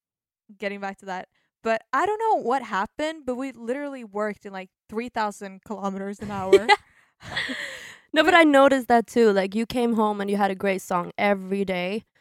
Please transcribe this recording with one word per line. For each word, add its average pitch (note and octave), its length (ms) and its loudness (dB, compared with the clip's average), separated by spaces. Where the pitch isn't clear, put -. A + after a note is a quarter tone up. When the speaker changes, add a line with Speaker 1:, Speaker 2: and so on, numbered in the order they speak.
Speaker 1:
getting G3+ 220 -6
back G3 200 -10
to G3 60 -20
that. F#3 220 -10
But A3+ 180 -2
I D4 140 0
don't G#4+ 140 -2
know G#4+ 220 0
what B3 220 0
happened, A3+ 600 -6
but B3 100 -4
we C4+ 160 -8
literally B3+ 520 -8
worked G#3 420 -6
in, G3 80 -16
like, F#3 160 -12
three A#3 200 -6
thousand G3+ 540 -8
kilometers G3 560 -8
an G#3 120 -10
Speaker 2:
<laughs> G3+ 80 -8
Speaker 1:
hour. F#3+ 280 4
Speaker 2:
Yeah. - 880 -4
No, D#4+ 120 4
but F4+ 100 4
I E4+ 100 10
noticed C4+ 440 6
that A#3 200 4
too. A3+ 240 4
Like, G3 220 0
you A3 120 -2
came A#3+ 280 -2
home G#3 260 0
and G3+ 120 -4
you G3+ 60 -2
had G3+ 120 0
a F#3+ 60 -4
great F#3+ 260 -4
song F3 360 -4
every G3 460 -2
day, F#3 420 -6